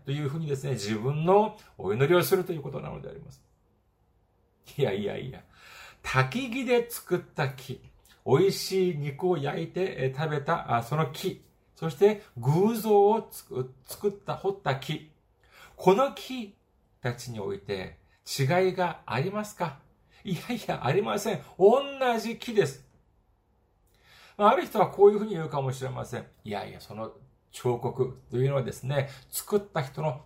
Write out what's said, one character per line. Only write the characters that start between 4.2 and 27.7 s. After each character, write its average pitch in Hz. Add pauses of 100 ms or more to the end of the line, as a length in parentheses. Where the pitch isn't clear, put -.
い -
や 104
い 101
や 101
い -
や、 - (640)
焚 131
き 247
木 262
で 240
作 -
っ -
た -
木、 - (420)
美 165
味 185
し 185
い 147
肉 147
を 180
焼 139
い 160
て、 185
え 131
ー、 -
食 156
べ 147
た、 139
あ、 117
そ -
の 156
木、 - (300)
そ 165
し -
て 208 (160)
偶 175
像 208
を 220
つ -
く-、 - (120)
作 -
っ -
た、 -
彫 190
っ -
た 135
木、 - (640)
こ 185
の 254
木 240 (460)
た 120
ち -
に 107
お 98
い 98
て 92 (400)
違 175
い 180
が 170
あ 110
り 180
ま 208
す -
か？ 160 (440)
い 180
や -
い 220
や、 151
あ 131
り 196
ま 214
せ 208
ん。 139 (160)
同 226 (380)
じ 226
木 233
で 190
す。 - (1500)
ま 208
あ、 214
あ 262
る 349
人 -
は 175
こ 202
う 208
い 208
う -
ふ 202
う -
に 220
言 160
う 156
か 139
も 131
し 131
れ 131
ま 123
せ 120
ん。 110 (180)
「い 107
や 98
い 101
や、 78
そ -
の 110 (400)
彫 120